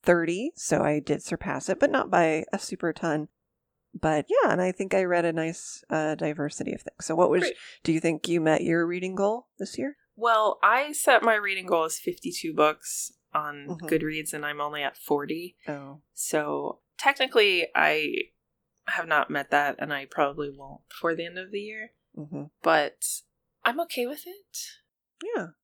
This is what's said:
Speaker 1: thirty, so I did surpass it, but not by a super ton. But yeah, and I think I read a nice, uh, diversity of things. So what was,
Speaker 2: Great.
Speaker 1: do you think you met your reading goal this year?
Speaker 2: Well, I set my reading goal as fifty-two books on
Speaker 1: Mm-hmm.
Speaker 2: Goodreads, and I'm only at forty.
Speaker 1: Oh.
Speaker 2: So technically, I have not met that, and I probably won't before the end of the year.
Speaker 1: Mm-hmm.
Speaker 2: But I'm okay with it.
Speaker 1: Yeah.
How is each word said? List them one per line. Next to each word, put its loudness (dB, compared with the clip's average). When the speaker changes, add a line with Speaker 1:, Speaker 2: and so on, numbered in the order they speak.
Speaker 1:
thirty, 4
so 0
I 2
did -2
surpass -6
it, -2
but 4
not 0
by 4
a -4
super -4
ton. -2
But 0
yeah, 4
and 2
I 0
think -4
I 4
read 2
a 0
nice, -6
uh, 0
diversity -4
of -10
things. -14
So -2
what 6
was, 4
Speaker 2:
Great. 0
Speaker 1:
do 0
you 2
think 0
you 2
met 4
your 2
reading -4
goal 0
this -8
year? -6
Speaker 2:
Well, 2
I 4
set 6
my 4
reading -4
goal 4
as -4
fifty-two -6
books 2
on -6
Speaker 1:
Mm-hmm. -8
Speaker 2:
Goodreads, -2
and -6
I'm -6
only -4
at -4
forty. -4
Speaker 1:
Oh. -12
Speaker 2:
So -4
technically, 4
I 2
have -4
not 2
met -4
that, 2
and -6
I -6
probably -2
won't -20
before -4
the -8
end -12
of -14
the -6
year. -12
Speaker 1:
Mm-hmm. -10
Speaker 2:
But 2
I'm 0
okay -4
with -10
it. -18
Speaker 1:
Yeah. -4